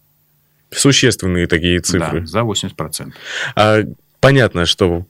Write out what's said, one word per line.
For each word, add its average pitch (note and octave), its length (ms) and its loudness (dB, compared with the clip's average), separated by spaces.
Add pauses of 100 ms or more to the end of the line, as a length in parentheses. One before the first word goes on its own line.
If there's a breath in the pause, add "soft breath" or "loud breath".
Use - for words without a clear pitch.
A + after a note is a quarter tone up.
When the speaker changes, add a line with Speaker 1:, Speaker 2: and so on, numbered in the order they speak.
(720)
Speaker 1:
Существенные F#2 760 -2
такие F2 320 0
Speaker 2:
Да, - 20 -12
Speaker 1:
цифры. E2 440 -2
Speaker 2:
за A2 180 -4
восемьдесят G2 320 -6
процентов. - 440 -10 (360 loud breath)
Speaker 1:
А, G#2+ 240 4 (400)
понятно, A2+ 460 4
что, F2 440 0